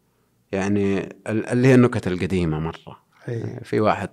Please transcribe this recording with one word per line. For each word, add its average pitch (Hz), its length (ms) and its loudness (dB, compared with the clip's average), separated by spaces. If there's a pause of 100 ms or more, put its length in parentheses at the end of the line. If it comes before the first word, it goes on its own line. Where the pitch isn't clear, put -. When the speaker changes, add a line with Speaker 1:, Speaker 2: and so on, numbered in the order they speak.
(520)
Speaker 1:
يعني، 98 480 0 (280)
ال-، 110 220 -4
اللي 123 180 2
هي 131 80 8
النكت 123 320 4
القديمة 90 520 -2
مرة. - 480 -12 (220)
Speaker 2:
أي. 117 340 -8
Speaker 1:
في 113 160 -2
واحد 101 340 0